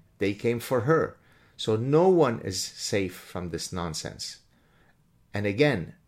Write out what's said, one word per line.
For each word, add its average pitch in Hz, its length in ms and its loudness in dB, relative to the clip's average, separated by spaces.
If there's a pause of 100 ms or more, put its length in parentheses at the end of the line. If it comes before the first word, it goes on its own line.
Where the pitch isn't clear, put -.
(180)
they 104 160 0
came 117 260 -2
for 123 220 0
her. 143 360 2 (400)
So 110 180 0
no 143 320 4
one 151 340 4
is 95 200 -4
safe - 540 -4
from 90 340 -10
this 82 240 -8
nonsense. 85 640 -8 (960)
And 104 120 -4
again, 104 500 0 (120)